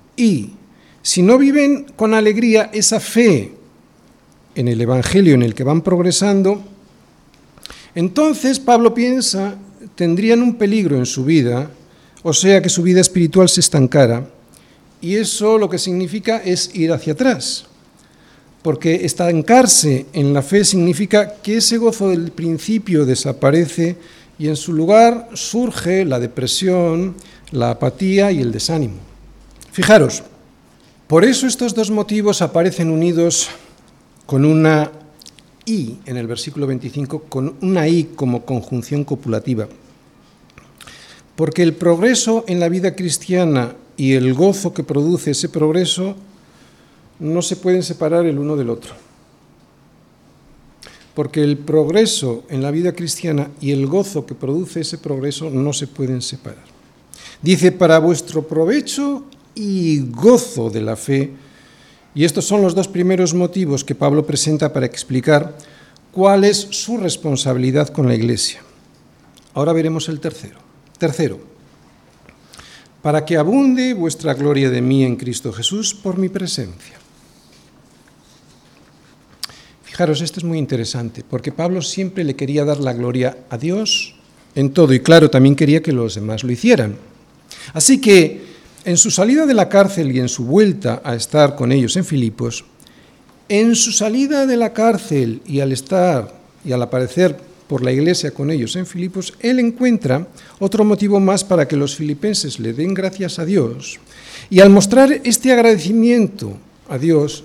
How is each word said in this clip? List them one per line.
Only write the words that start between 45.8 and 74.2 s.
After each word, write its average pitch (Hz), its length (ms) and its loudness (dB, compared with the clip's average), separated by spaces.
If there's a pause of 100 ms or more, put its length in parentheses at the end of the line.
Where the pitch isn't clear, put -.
no 165 220 -2
se 175 140 -6
pueden 185 280 0
separar 170 420 -2
el 143 140 -2
uno 147 160 -4
del 131 140 -4
otro. - 240 -10 (2250)
Porque 151 300 -4
el 147 140 0
progreso 151 920 0
en 135 120 -6
la 143 100 -4
vida 170 220 -2
cristiana 147 560 -6 (120)
y 139 100 -4
el 139 160 -2
gozo 180 380 -4
que 131 100 -16
produce 160 460 -6
ese 151 160 -10
progreso 147 520 -8
no 135 240 -2
se 135 140 -8
pueden 127 340 -6
separar. - 420 -14 (800)
Dice, 175 300 4
"para 165 280 4
vuestro 156 480 -2
provecho 269 800 -2 (300)
y 185 440 -2
gozo 131 720 2
de 107 120 -6
la 110 140 -4
fe". 139 360 -4 (840)
Y 147 100 2
estos 147 200 -2
son 208 160 0
los 180 140 2
dos 190 120 0
primeros 180 460 0
motivos 175 500 -2
que 139 120 -8
Pablo 147 300 0
presenta 151 480 -2
para 131 120 -2
explicar 147 720 -2 (540)
cuál 196 320 4
es 202 280 0
su - 260 -6
responsabilidad 139 920 -2
con 147 180 -2
la 120 80 2
Iglesia. 113 460 -4 (920)
Ahora 147 200 0
veremos 160 360 -2
el 156 100 -8
tercero. - 400 -12 (380)
Tercero, 147 420 -2 (1600)
"para 151 220 -2
que 165 140 -2
abunde 254 560 2
vuestra 160 400 -4